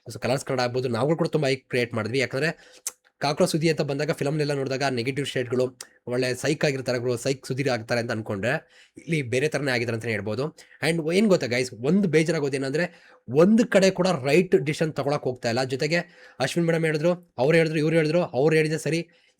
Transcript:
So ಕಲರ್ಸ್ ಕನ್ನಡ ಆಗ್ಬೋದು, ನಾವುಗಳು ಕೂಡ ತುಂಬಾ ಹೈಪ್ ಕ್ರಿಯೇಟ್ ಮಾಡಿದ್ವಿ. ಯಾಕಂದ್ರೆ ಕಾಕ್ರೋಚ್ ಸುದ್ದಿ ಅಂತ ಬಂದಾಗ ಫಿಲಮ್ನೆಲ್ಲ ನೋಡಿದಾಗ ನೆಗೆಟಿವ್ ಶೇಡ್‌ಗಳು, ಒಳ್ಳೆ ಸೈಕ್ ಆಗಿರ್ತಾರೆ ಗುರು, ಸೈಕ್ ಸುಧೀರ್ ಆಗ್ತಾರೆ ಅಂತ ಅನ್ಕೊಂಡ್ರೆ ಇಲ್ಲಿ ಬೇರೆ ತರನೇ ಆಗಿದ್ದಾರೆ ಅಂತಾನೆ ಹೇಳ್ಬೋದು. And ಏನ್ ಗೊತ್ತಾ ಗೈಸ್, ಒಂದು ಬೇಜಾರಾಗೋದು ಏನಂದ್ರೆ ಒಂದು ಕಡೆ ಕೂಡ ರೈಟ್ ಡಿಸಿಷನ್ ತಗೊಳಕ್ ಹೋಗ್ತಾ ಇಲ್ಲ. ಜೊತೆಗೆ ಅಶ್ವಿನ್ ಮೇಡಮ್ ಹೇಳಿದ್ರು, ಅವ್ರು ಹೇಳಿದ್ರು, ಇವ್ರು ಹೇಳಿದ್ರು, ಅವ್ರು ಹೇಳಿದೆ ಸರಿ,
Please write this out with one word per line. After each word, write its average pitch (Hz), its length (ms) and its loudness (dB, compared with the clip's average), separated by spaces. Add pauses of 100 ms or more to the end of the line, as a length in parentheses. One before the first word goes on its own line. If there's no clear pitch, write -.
(100)
So 110 80 -14
ಕಲರ್ಸ್ 123 260 -2
ಕನ್ನಡ 131 160 -4
ಆಗ್ಬೋದು, 127 280 -2
ನಾವುಗಳು 131 280 0
ಕೂಡ 165 100 0
ತುಂಬಾ 156 220 0
ಹೈಪ್ 135 200 -4
ಕ್ರಿಯೇಟ್ 120 260 -2
ಮಾಡಿದ್ವಿ. 110 240 -2
ಯಾಕಂದ್ರೆ 135 540 -4 (460)
ಕಾಕ್ರೋಚ್ 156 320 0
ಸುದ್ದಿ 160 200 2
ಅಂತ 151 100 0
ಬಂದಾಗ 147 300 -2
ಫಿಲಮ್ನೆಲ್ಲ 147 420 -2
ನೋಡಿದಾಗ 135 300 -2
ನೆಗೆಟಿವ್ 131 440 -2
ಶೇಡ್‌ಗಳು, 127 520 -2 (280)
ಒಳ್ಳೆ 127 280 -2
ಸೈಕ್ 147 300 -2
ಆಗಿರ್ತಾರೆ 131 340 -2
ಗುರು, 123 180 0
ಸೈಕ್ 139 300 -4
ಸುಧೀರ್ 135 220 -2
ಆಗ್ತಾರೆ 120 320 -2
ಅಂತ 120 100 -4
ಅನ್ಕೊಂಡ್ರೆ 110 760 -4 (120)
ಇಲ್ಲಿ 156 240 -4
ಬೇರೆ 127 260 -2
ತರನೇ 143 240 -2
ಆಗಿದ್ದಾರೆ 117 240 -2
ಅಂತಾನೆ 113 160 -4
ಹೇಳ್ಬೋದು. 107 440 -4 (320)
And 165 260 0
ಏನ್ 214 140 4
ಗೊತ್ತಾ 160 180 4
ಗೈಸ್, 120 260 -2
ಒಂದು 165 360 2
ಬೇಜಾರಾಗೋದು 151 480 2
ಏನಂದ್ರೆ 139 580 -6 (140)
ಒಂದು 190 380 6
ಕಡೆ 190 240 4
ಕೂಡ 185 180 0 (160)
ರೈಟ್ 170 320 4
ಡಿಸಿಷನ್ 151 380 -2
ತಗೊಳಕ್ 143 280 -2
ಹೋಗ್ತಾ 123 260 -4
ಇಲ್ಲ. 123 160 0
ಜೊತೆಗೆ 147 340 -2 (420)
ಅಶ್ವಿನ್ 165 280 0
ಮೇಡಮ್ 165 160 2
ಹೇಳಿದ್ರು, 160 540 0
ಅವ್ರು 156 200 4
ಹೇಳಿದ್ರು, 160 200 2
ಇವ್ರು 156 180 2
ಹೇಳಿದ್ರು, 160 260 2
ಅವ್ರು 147 340 2
ಹೇಳಿದೆ 156 220 2
ಸರಿ, 160 300 -4 (320)